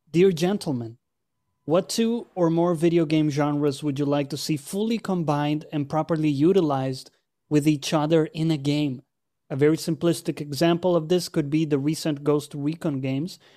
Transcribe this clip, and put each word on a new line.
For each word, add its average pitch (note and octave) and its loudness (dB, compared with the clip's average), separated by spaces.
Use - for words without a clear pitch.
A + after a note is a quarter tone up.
dear F#3 6
gentlemen. D3 -2
What F3 0
two A3+ -2
or E3+ 2
more E3+ 2
video E3+ 2
game D3+ 2
genres D3 0
would D3 -2
you C#3+ -2
like C#3+ 0
to D3+ -6
see D3+ -2
fully G#3+ -4
combined D3+ -2
and C#3+ -4
properly D#3 -2
utilized C#3+ 0
with D3 2
each D3+ 0
other D#3 2
in D#3+ -2
a D#3 2
game? C#3+ -2
A D3+ -6
very D3 4
simplistic E3 -2
example E3+ 2
of D#3 -2
this F3 2
could D3+ -2
be D#3 2
the D3 2
recent D3 -2
Ghost D3 0
Recon D3 -4
games, C3+ -4